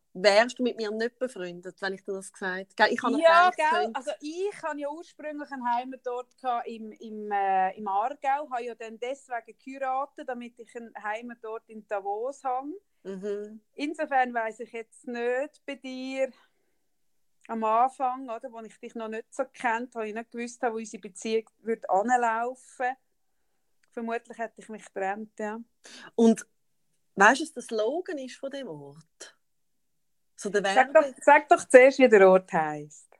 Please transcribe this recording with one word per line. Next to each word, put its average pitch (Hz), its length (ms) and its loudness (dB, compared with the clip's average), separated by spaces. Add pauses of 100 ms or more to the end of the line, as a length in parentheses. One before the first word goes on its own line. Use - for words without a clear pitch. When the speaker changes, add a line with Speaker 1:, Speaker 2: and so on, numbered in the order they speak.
(140)
Speaker 1:
Wärst 208 440 2
du 254 40 -4
mit 240 160 -2
mir 214 120 -4
nicht 220 280 -6
befreundet, 180 640 -10
wenn 190 100 -4
ich 196 100 -12
dir 202 120 -8
das 190 180 -12
gesagt 190 480 -6
hätte? 214 120 4
Ich 240 100 -4
habe 262 180 0
Speaker 2:
Ja, 339 300 8
Speaker 1:
gedacht, 359 60 -2
Speaker 2:
gell? 320 260 0
Speaker 1:
könnte 226 140 -4
Speaker 2:
Also 269 140 -8 (100)
ich 349 420 -8
hatte 302 180 -6
ja 285 80 -6
ursprünglich 294 640 -12
einen 247 160 -6
Heimatort 247 720 -6
gehabt 240 260 -4
im, 220 260 -12
im, 214 380 -12
äh, 190 460 0
im 214 100 -10
Aargau, 269 640 -4
habe 247 140 -6
ja 233 100 -10
dann 226 240 -14
deswegen 240 600 -10
geheiratet, 269 680 -8
damit 240 300 -10
ich - 160 -20
einen 233 260 -16
Heimatort 226 680 -10
in 220 180 -18
Davos 208 560 -6
habe. 269 300 -6 (300)
Speaker 1:
Mhm. 208 580 -10 (140)
Speaker 2:
Insofern 277 580 -2
weiss 226 280 -6
ich 220 120 -16
jetzt - 340 -16
nicht 247 600 -6
bei 277 80 -8
dir 262 580 -6 (1160)
am 226 160 -4
Anfang, 254 680 0
oder, 233 200 -12
wo 226 100 -18
ich 214 180 -18
dich 233 160 -14
noch 226 140 -10
nicht 220 260 -12
so 277 80 -2 (100)
kennt, 240 420 -4
wo 233 60 -8
ich 214 140 -6
nicht 233 160 -10
gewusst 240 320 -10
habe, 233 120 -2
wo 226 40 -8
unsere 220 240 -12
Beziehung 220 560 -6
würde 220 320 -6
anlaufen. 240 1040 -2 (960)
Vermutlich 233 480 -8
hätte 226 200 -8
ich 196 100 -20
mich 214 160 -14
getrennt, 202 540 -8
ja. 214 200 -6 (560)
Speaker 1:
Und 226 320 4 (680)
weißt 220 240 6
du, 320 40 -8
was - 100 -12
der 240 80 -12
Slogan 277 560 -4
ist 254 180 -12
von 269 140 -12
dem 269 180 -10
Ort? 147 680 -20 (1000)
So 208 140 -8
der 202 120 0
Speaker 2:
Sag 262 300 2
doch, 311 100 8
Speaker 1:
Werbe- 269 200 -2
Speaker 2:
sag 302 260 8
doch - 180 4
zuerst, 269 320 10
wie 254 100 10
der 196 200 10
Ort 185 240 4
heisst. 151 560 -4 (120)